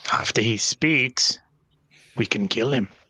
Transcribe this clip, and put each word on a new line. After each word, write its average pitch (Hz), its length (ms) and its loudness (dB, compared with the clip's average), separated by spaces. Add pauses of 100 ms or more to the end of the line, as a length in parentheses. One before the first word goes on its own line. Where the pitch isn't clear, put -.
After - 320 0
he 110 160 2
speaks, 131 800 0 (760)
we 113 100 0
can 101 220 -2
kill 117 240 0
him. 117 180 0 (200)